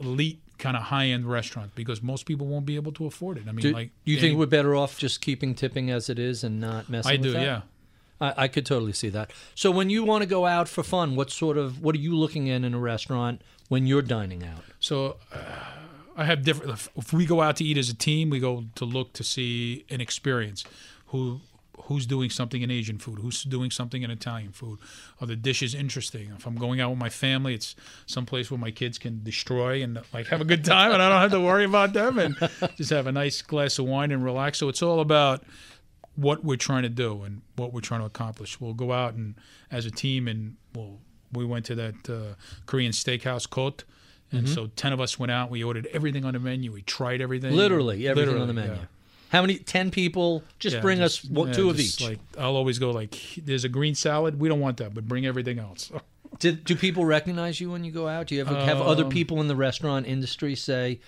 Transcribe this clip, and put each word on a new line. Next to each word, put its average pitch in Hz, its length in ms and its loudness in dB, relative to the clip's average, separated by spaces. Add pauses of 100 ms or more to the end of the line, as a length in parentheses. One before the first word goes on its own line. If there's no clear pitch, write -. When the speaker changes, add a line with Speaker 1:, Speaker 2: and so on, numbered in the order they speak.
Speaker 1:
elite 147 400 -2 (180)
kind 127 160 -2
of 117 80 -4
high-end 127 420 0
restaurants 117 480 -4
because 117 300 -6
most 131 220 -4
people 143 200 -4
won't 143 200 -4
be 147 100 -2
able 151 160 -6
to 156 140 -6
afford 175 320 -8
it. 107 100 -12
I 107 60 -6
mean, 113 100 -4
Speaker 2:
Do 143 80 4
Speaker 1:
like 117 200 -4 (120)
Speaker 2:
you 151 140 4
Speaker 1:
any 147 40 0
Speaker 2:
think 156 180 6
we're 160 60 4
better 143 300 6
off 139 240 0
just 135 220 -2
keeping 135 340 -2
tipping 127 340 -2
as 120 200 -2
it 120 100 -2
is 123 240 -2
and 110 160 -2
not 113 300 -4
messing 117 220 0
Speaker 1:
I 143 40 4
Speaker 2:
with 135 80 2
Speaker 1:
do, 131 80 2
Speaker 2:
that? 117 100 0
Speaker 1:
yeah. 131 200 -2 (600)
Speaker 2:
I, 139 120 0 (100)
I 135 60 4
could 135 160 -2
totally 113 260 0
see 110 180 -4
that. 107 220 -6 (240)
So 196 160 4
when 190 180 2
you 220 140 2
wanna 214 220 2
go 180 200 2
out 175 220 2
for - 160 -4
fun, 165 320 0
what 135 160 -2
sort 151 260 0
of, 139 240 -2
what 156 140 2
are 151 40 0
you 165 180 -2
looking 151 300 0
in 127 180 0
in 123 80 0
a 120 60 -2
restaurant 120 600 -2 (280)
when 131 180 4
you're 139 140 6
dining 104 420 -2
out? 82 200 -12 (180)
Speaker 1:
So, 135 340 -2 (180)
uh, 139 40 -12 (800)
I 160 80 0
have 151 180 4
different. 143 300 0
If, - 240 -12
if - 160 -6
we 170 120 4
go 165 160 6
out 151 160 4
to 170 60 0
eat 151 140 2
as 135 120 2
a 120 60 -4
team, 156 340 2
we 139 120 0
go 123 240 -2 (100)
to - 80 -8
look 123 300 -4
to - 100 -8
see 120 640 -4
an 127 120 -6
experience. 113 640 -4 (420)
Who 127 320 -4 (440)
who's 143 220 -2
doing 127 240 0
something 123 320 -4
in 123 100 -2
Asian 110 260 -4
food, 107 220 -12
who's 117 240 -6
doing 127 280 -2
something 127 320 -6
in 117 80 -4
Italian 110 400 -8
food. 107 280 -14 (420)
Are 123 60 -6
the 113 80 -4
dishes 123 380 -2
interesting? 127 600 -6
If 92 100 -14
I'm 120 100 -6
going 120 260 -2
out 123 100 0
with 127 80 -4
my 120 100 -2
family, 135 440 0
it's - 220 -8 (300)
someplace 127 460 -4
where 127 80 -4
my 113 120 -4
kids 120 260 -4
can 113 260 -8
destroy 127 600 -2
and, 117 160 -6 (140)
like, 117 140 -6
have 165 140 0
a 156 40 0
good 165 200 4
time, 190 260 8
and 190 100 8
I 190 80 8
don't 190 120 8
have 196 100 8
to 190 80 6
worry 185 260 6
about 202 280 6
them, 226 260 4
and 156 160 2 (220)
Speaker 2:
<laughs> - 200 -2
Speaker 1:
just 151 140 -2
have 139 160 2
a 131 40 0
nice 139 300 0
glass 143 380 0
of 131 60 0
wine 139 260 2
and 131 120 2
relax. 131 360 0
So 143 100 0
it's - 120 -2
all 170 180 4
about 147 440 6 (720)
what 143 280 2
we're 139 140 0
trying 131 260 0
to 120 60 -2
do 113 340 -4
and 101 180 -10 (140)
what 123 180 -6
we're 120 80 -8
trying 113 200 -4
to 107 40 -4
accomplish. 107 540 -10
We'll 117 140 -6
go 123 180 -4
out 123 220 0
and, 110 220 -6 (360)
as 120 140 -4
a 110 60 -8
team, 131 360 -2
and 110 280 -6 (200)
we'll, 104 220 -12 (340)
we 123 140 -4
went 117 200 -4
to 120 100 -6
that, 113 340 -8
uh, 110 260 -8 (300)
Korean 123 260 0
steakhouse, 123 580 -2
Cote, 131 340 -2 (480)
and 120 140 0
Speaker 2:
Mm-hmm. 139 80 0
Speaker 1:
so 113 220 -2
ten 139 180 0
of 131 80 0
us 127 160 -2
went 123 140 -2
out. 123 180 0
We 120 140 -4
ordered 117 240 -4
everything 147 360 -2
on 131 100 -2
the 123 60 -2
menu. 127 320 -4
We 101 120 -12
tried 127 360 -2
everything. 131 360 0
Speaker 2:
Literally 139 520 4
everything 139 280 4
on 123 120 0
the 117 60 0
Speaker 1:
Literally, 107 160 -2
Speaker 2:
menu. 90 140 -4
Speaker 1:
yeah. - 40 -12 (420)
Speaker 2:
How 180 120 6
many? 190 160 4
Ten 190 320 0
people? 170 540 2 (160)
Just 170 160 -2
Speaker 1:
Yeah, 117 60 -2
Speaker 2:
bring 190 180 4
Speaker 1:
just, 170 260 2
Speaker 2:
us 135 60 -8
one, 165 160 2
Speaker 1:
yeah, 156 80 0
Speaker 2:
two 190 160 6
of 151 60 0
Speaker 1:
just, 117 240 0
Speaker 2:
each. 120 60 -2
Speaker 1:
like, 110 120 -4 (180)
I'll 135 180 0
always 131 220 2
go, 127 140 2
like, 110 260 -4 (260)
"There's 135 200 -2
a 127 60 -2
green 143 260 0
salad. 151 440 0
We 156 80 2
don't 151 120 2
want 131 180 0
that, 107 160 -6
but 110 140 -8
bring 127 180 -2
everything 123 320 -2
else." 104 380 -10
<laughs> 147 60 -10 (360)
Speaker 2:
Do, 170 160 4
do 165 220 0
people 180 300 2
recognize 165 540 0
you 175 120 -6
when 175 120 -6
you 165 80 -8
go 160 160 -6
out? 160 200 -6
Do 143 80 -4
you 139 60 0
ever 139 140 -2
have 139 240 2
other 156 240 4
Speaker 1:
Um, - 60 -2
Speaker 2:
people 160 320 0
in 151 80 2
the 143 60 0
restaurant 135 500 0
industry 131 500 -4
say, 127 520 -2